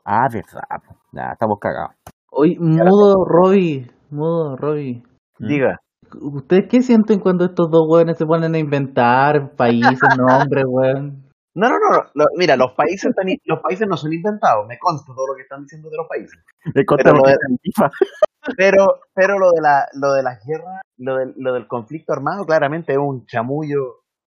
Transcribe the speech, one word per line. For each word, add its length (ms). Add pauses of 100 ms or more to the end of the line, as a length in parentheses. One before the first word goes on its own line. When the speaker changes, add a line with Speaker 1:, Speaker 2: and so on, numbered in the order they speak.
Speaker 1:
Ah, 260
verdad, 300 (260)
po. 80 (160)
Ya, 220
estamos 260
cagados. 320 (400)
Speaker 2:
Oye, 280
Speaker 1:
Ya. 240
Speaker 2:
modo 420
Robbie, 600 (220)
modo 460
Robbie. 480 (360)
Speaker 1:
¿Mm? 80
Speaker 3:
Diga. 320 (420)
Speaker 2:
¿Ustedes 480
qué 120
sienten 380
cuando 260
estos 260
dos 180
hueones 300
se 60
ponen 280
a 60
inventar 960
países, 440
Speaker 4:
<laughs> 200
Speaker 2:
nombres, 480
weón? 560 (320)
Speaker 3:
No, 140
no, 60 (160)
no, 120 (100)
lo-, 120 (120)
mira, 180
los 220
países 320
están 200
i-, 160
los 160
países 260
no 100
son 160
inventados, 540
me 120
consta 360
todo 120
lo 80
que 80
están 200
diciendo 260
de 80
los 100
países. 320 (340)
Speaker 1:
Me 120
consta 240
Speaker 3:
Pero 60
lo 60
Speaker 1:
porque 100
Speaker 3:
de 20
Speaker 1:
está 160
en 120
fifa. 280 (320)
<laughs> 360
Speaker 3:
pero, 280 (300)
pero 240
lo 160
de 60
la, 240 (140)
lo 140
de 100
las 220
guerras, 360 (160)
lo 200
del, 200
lo 160
del 140
conflicto 460
armado, 320
claramente 480
es 60
un 260
chamullo, 760 (260)